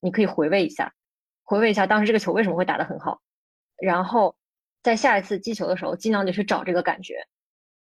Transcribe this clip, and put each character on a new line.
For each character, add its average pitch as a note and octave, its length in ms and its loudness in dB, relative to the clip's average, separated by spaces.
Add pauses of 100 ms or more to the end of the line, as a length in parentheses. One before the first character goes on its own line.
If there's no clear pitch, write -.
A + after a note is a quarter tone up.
你 F3+ 100 -2
可 F#3 100 2
以 G3+ 60 4
回 D#3 240 0
味 F#3 160 2
一 - 20 -4
下， - 240 -6 (500)
回 G3+ 160 0
味 A3 120 4
一 G3+ 40 0
下 G3 120 2
当 G#3+ 140 2
时 G#3 60 2
这 A3+ 60 4
个 A3 60 2
球 F#3+ 160 -2
为 G#3+ 80 2
什 G3 80 0
么 D#3+ 40 -2
会 F3 120 0
打 D3+ 100 0
得 - 80 -2
很 - 140 -8
好， - 220 -8 (580)
然 F#3 260 0
后 G#3 320 2 (460)
在 A#3 120 2
下 A3+ 240 4
一 F#3+ 40 0
次 G3 160 -4
击 A3 160 -6
球 G3+ 120 -4
的 F#3 80 0
时 F3+ 120 -6
候， D#3+ 100 -4
尽 A3 160 -2
量 G3+ 140 0
就 F#3 60 0
去 G3 120 -2
找 G3+ 200 -2
这 F#3 80 -2
个 F3 100 2
感 F3 180 -2
觉。 - 260 -12 (600)